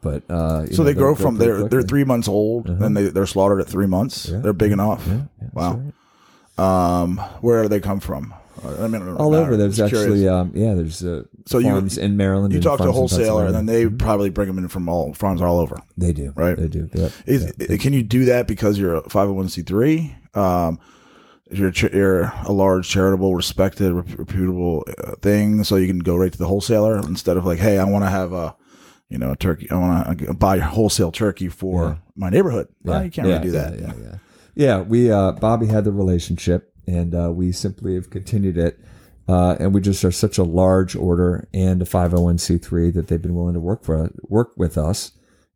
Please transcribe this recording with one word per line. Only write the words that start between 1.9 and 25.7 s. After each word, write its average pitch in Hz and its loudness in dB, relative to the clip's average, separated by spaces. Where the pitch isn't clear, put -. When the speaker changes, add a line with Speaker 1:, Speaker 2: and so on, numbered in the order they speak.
Speaker 2:
months 120 0
old, 107 0
Speaker 1:
Uh-huh. 92 0
Speaker 2:
and 107 2
they, 101 2
they're 95 0
slaughtered 98 2
at - -4
three 98 0
months. 95 -2
Speaker 1:
Yeah. 87 -4
Speaker 2:
They're 107 0
big 104 2
enough. 101 -2
Speaker 1:
Yeah, 87 0
yeah, 135 -4
that's 113 -12
Speaker 2:
Wow. 87 -4
Speaker 1:
right. 147 -12
Speaker 2:
Um, 90 2
where 117 4
do 104 2
they 101 0
come 98 -4
from? 71 -10
I 65 -10
mean, 113 -4
I 110 -4
don't 92 -10
know. 90 -8
Speaker 1:
All 151 2
Speaker 2:
I 160 6
Speaker 1:
over. 156 2
Speaker 2:
don't - -
know. 110 4
Speaker 1:
There's 101 2
Speaker 2:
Just 104 2
Speaker 1:
actually, 104 2
Speaker 2:
curious. 95 4
Speaker 1:
um, 90 0
yeah, 107 0
there's, 85 -4
uh, 85 -6
Speaker 2:
So - -2
you, 120 2
Speaker 1:
farms 98 0
in 101 0
Maryland 98 2
Speaker 2:
you - 2
Speaker 1:
and 87 2
Speaker 2:
talk 143 2
to 92 2
a 90 4
Speaker 1:
farms 127 0
in 92 2
Speaker 2:
wholesaler, 107 2
and - 0
then 107 -2
Speaker 1:
Pennsylvania. 117 2
Speaker 2:
they 110 -6
Speaker 1:
Mm-hmm. - -
Speaker 2:
probably 101 0
bring 98 -2
'em 92 -4
in 90 -4
from 87 -6
all 82 -2
farms 92 -2
all 87 4
over. 80 -2
Speaker 1:
They 87 2
do. 71 -6
Speaker 2:
Right? 87 0
Speaker 1:
They 82 -2
do. 80 -6
Yep. 85 -2
Speaker 2:
Is, 120 0
Speaker 1:
Yep. 104 -2
Speaker 2:
can 135 0
you 131 2
do 120 2
that 123 2
because 104 0
you're 90 0
a 78 -2
five 101 2
oh 98 -2
one 95 -4
C 87 -8
three? 135 0
Um, 90 0
you're, 95 0
ch-, - 0
you're 95 2
a 101 -2
large, 95 2
charitable, 95 2
respected, 92 0
rep-, 87 -6
reputable, 90 -2
uh, - -10
thing, 104 2
so 98 2